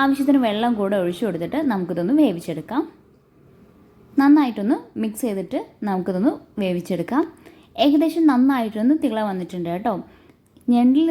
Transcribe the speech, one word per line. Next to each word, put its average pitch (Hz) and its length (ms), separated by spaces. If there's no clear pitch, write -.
ആവശ്യത്തിന് 277 440
വെള്ളം 220 340
കൂടെ 196 240
ഒഴിച്ചു 175 240
കൊടുത്തിട്ട് 170 320
നമുക്കിതൊന്ന് 180 480
വേവിച്ചെടുക്കാം. 180 640
നന്നായിട്ടൊന്ന് 277 560
മിക്സ് 220 260
ചെയ്തിട്ട് 196 320
നമുക്കിതൊന്ന് 190 440
വേവിച്ചെടുക്കാം. 185 640
ഏകദേശം 311 460
നന്നായിട്ടൊന്ന് 247 720
തിള 220 160
വന്നിട്ടുണ്ട് 180 440
കേട്ടോ. 208 200
ഞണ്ടിൽ 254 380